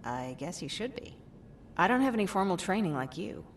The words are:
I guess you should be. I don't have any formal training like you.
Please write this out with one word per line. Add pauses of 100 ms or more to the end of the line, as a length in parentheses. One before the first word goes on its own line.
I
guess
you
should
be. (600)
I
don't
have
any
formal
training
like
you. (120)